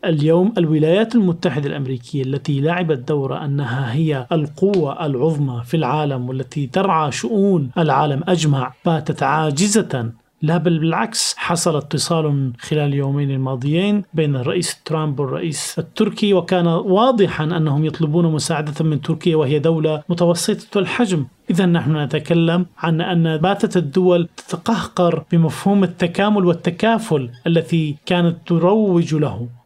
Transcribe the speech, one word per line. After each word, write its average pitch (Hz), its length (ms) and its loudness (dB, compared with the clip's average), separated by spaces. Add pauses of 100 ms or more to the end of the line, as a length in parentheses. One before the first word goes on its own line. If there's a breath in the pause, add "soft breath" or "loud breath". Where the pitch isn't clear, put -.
اليوم 170 520 2
الولايات 170 580 2
المتحدة 170 540 0
الأمريكية 135 540 -6
التي 135 380 -2
لعبت 156 460 -2
دور 139 380 -2
أنها 139 480 -4
هي 147 380 -2
القوة 165 760 0
العظمى 139 600 -2
في - 120 -4
العالم 135 520 -2
والتي 131 380 -6
ترعى 160 440 0
شؤون 196 680 0
العالم 143 500 2
أجمع 147 460 0 (120)
باتت 156 380 0
عاجزة، 151 880 0 (300)
لا 160 160 2
بل 165 220 2
بالعكس. 165 580 -2
حصل 170 380 -2
اتصال 143 840 -2
خلال 151 300 -2
اليومين 139 420 -2
الماضيين 143 720 0 (100)
بين 151 220 2
الرئيس 156 500 -4
ترامب 156 340 -2
والرئيس 139 600 -4
التركي، 202 540 0
وكان 175 340 2
واضحا 202 760 2
أنهم 156 420 0
يطلبون 156 400 0
مساعدة 151 600 -2
من 151 160 0
تركيا 160 340 0
وهي 151 240 2
دولة 156 500 0
متوسطة 175 680 0
الحجم. 185 460 0 (240)
إذا 185 160 2
نحن 160 380 2
نتكلم 165 600 0 (120)
عن 160 240 0
أن 165 360 0
باتت 196 400 0
الدول 175 600 2
تتقهقر 170 920 -2
بمفهوم 190 520 2
التكامل 185 640 0
والتكافل 170 840 0 (180)
الذي 160 580 0
كانت 170 400 2
تروج 175 680 2
له. 117 320 -2 (180)